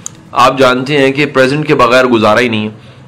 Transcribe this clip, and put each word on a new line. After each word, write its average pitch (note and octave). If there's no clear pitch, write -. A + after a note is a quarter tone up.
آپ C3+
جانتے C3
ہیں C3+
کہ C#3+
پریزنٹ C#3+
کے D3+
بغیر B2
گزارا A2
ہی B2
نہیں A2
ہے، G#2+